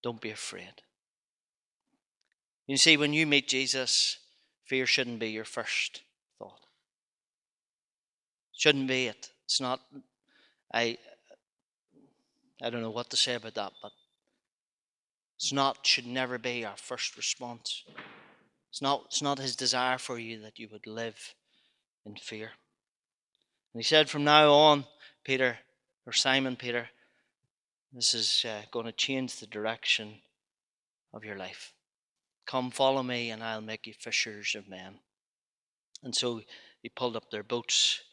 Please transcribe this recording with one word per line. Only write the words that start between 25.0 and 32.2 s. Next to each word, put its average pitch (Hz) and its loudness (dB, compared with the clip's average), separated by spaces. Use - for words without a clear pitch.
Peter," 131 0
or 117 -12
Simon 131 2
Peter, 120 -4
"this 120 2
is, 110 0
uh, 110 -6
gonna 117 -4
change 131 -2
the 107 -14
direction 107 -2
of 107 -14
your 104 -10
life. 92 -12